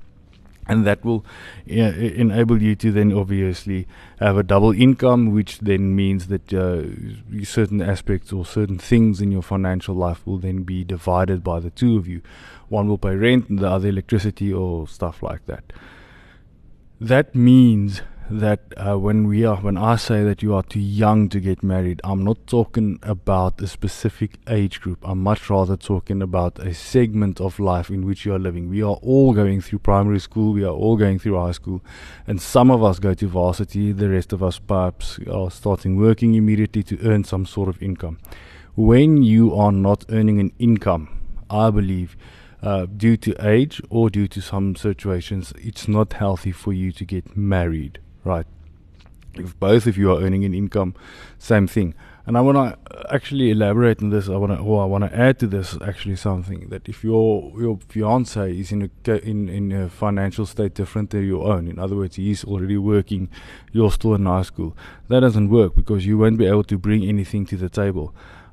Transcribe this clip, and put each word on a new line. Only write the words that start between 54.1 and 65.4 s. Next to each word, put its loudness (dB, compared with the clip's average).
this. -2
I -4
wanna, -2
or 0
I -2
wanna -2
add 2
to 0
this -6
actually -8
something, -6
that -12
if -12
your, 2
your -2
fiance -2
is -8
in -2
a -6
ca-, 0
in, -6
in -4
a -4
financial -4
state -4
different -6
than -2
your -2
own, 0
in -10
other -4
words, -4
he's -4
already -4
working, 0
you're 2
still 0
in 2
high 0
school, -8
that 4
doesn't 4